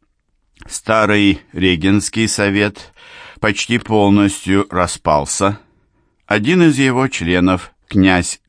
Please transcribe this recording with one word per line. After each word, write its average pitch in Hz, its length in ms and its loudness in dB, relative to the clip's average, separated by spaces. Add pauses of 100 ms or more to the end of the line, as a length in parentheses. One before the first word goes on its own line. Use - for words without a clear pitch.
(680)
Старый 104 760 0 (120)
Регенский 95 760 0
совет 101 680 -4 (440)
почти 110 400 -2
полностью 101 920 0
распался. 87 880 -2 (680)
Один 123 360 0
из 151 160 4
его 131 300 0
членов, 90 640 -2 (140)
князь 95 600 0